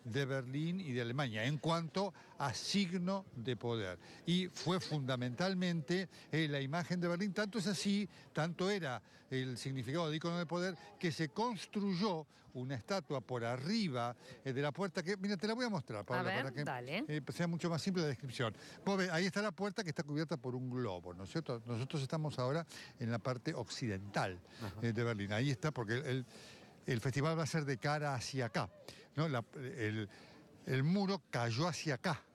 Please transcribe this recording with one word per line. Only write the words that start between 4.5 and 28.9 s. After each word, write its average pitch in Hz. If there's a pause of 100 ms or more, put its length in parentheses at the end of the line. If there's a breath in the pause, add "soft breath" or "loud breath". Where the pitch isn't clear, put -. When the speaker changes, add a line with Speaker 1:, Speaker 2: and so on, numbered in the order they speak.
Speaker 1:
fundamentalmente, 165 (220 loud breath)
eh, 156
la 143
imagen 160
de 175
Berlín, 175
tanto 208
es 175
así, 202 (240 loud breath)
tanto 175
era 156 (280 loud breath)
el 131
significado 135
de 156
ícono 170
de 175
poder, 175 (240 loud breath)
que 175
se 160
construyó 196 (280 loud breath)
una 131
estatua 143
por 120
arriba, 127 (300 loud breath)
eh, 135
de 127
la 147
puerta, 185
que, 185
mira, 202
te 208
la 220
voy 247
a 240
mostrar, 127
Paula, 123
Speaker 2:
A - (100)
ver, 208
Speaker 1:
para -
que, 147
Speaker 2:
dale. 143
Speaker 1:
eh, 151 (100)
sea 175
mucho 170
más 165
simple 185
la 151
descripción. 120 (300 loud breath)
Vos 196
ves, 185
ahí 175
está 202
la 214
puerta 196
que 170
está 156
cubierta 147
por 127
un 127
globo, 95
¿no 90
es 95
cierto? 131
Nosotros 120
estamos 151
ahora 139 (340 loud breath)
en 113
la 117
parte 127
occidental, 101 (240 loud breath)
Speaker 3:
Ajá. 101
Speaker 1:
eh, 117
de 113
Berlín. 101
Ahí 120
está, 147
porque 113
el, 123
el, 127 (640 loud breath)
el 127
festival 143
va 165
a 147
ser 160
de 135
cara 147
hacia 123
acá, 113 (460 loud breath)